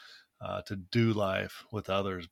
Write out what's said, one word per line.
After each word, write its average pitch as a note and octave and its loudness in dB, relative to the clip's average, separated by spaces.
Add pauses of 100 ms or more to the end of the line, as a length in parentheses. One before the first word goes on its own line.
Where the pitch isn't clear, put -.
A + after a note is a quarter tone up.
(400)
uh, F#2+ -6
to - -6
do A2+ 4
life G2 0
with G#2+ -6
others. F#2+ 0